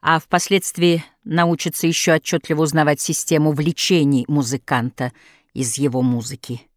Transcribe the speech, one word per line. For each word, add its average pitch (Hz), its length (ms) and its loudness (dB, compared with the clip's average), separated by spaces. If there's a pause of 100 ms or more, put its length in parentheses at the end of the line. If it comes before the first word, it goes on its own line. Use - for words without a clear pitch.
А 160 200 2
впоследствии 175 840 0 (200)
научится 170 640 0
еще 165 280 2
отчетливо 156 480 -2
узнавать 151 380 2
систему 156 520 0
влечений 147 760 2
музыканта 131 840 -2 (400)
из 123 260 -6
его 131 240 0
музыки. 120 760 -4